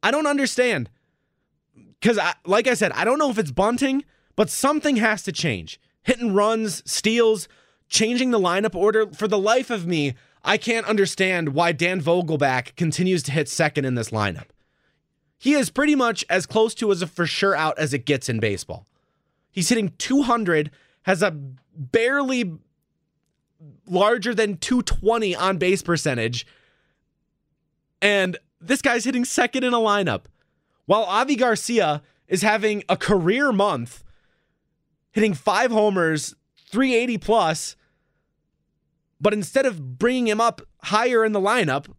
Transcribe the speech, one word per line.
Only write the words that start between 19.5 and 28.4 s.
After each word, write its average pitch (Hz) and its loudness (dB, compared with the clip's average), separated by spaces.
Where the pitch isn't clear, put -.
He's 180 -2
hitting 226 0
two 269 0
hundred, 180 0
has 185 0
a 196 2
barely 240 -2
larger 214 0
than 208 -2
two 247 0
twenty 214 0
on 180 -2
base 185 0
percentage, 123 -2
and 196 2